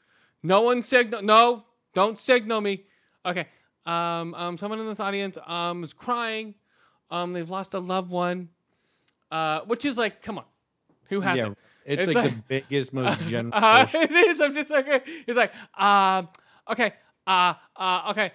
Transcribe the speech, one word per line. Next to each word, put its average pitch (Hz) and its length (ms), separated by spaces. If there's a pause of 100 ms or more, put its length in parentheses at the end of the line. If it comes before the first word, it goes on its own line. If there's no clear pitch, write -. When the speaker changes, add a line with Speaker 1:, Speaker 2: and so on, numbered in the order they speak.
(420)
Speaker 1:
No 185 200
one 240 200
signal, 233 400
no, 226 420 (300)
don't 208 240
signal 226 420
me. 196 240 (420)
Okay, 180 200 (400)
um, 170 480
um, 175 240
someone 208 220
in 220 60
this 214 140
audience, 196 360 (100)
um, 175 360
is 160 100
crying. 220 640 (560)
Um, 175 220
they've 170 180
lost 190 240
a 196 40
loved 185 320
one." 180 380 (800)
Uh, 156 320
which 226 240
is 269 100
like, 220 240
come 208 160
on, 127 80 (640)
who 196 140
hasn't? 123 340 (300)
Speaker 2:
Yeah, 139 80
it's 160 140
Speaker 1:
It's 160 60
Speaker 2:
like 240 120
Speaker 1:
like 123 100
Speaker 2:
the 110 120
biggest, 135 440
most 135 280
Speaker 1:
<laughs> 165 80
Speaker 2:
general 117 260
Speaker 1:
uh, 226 320
Speaker 2:
bullshit. 311 240
Speaker 1:
it 294 40 (140)
is. 339 140
I'm 285 100
just 294 180
like, 277 360 (200)
he's 240 100
like, 226 160 (280)
um, 190 480 (420)
okay, 220 220 (340)
uh, 180 280 (200)
uh, 185 360
okay, 202 240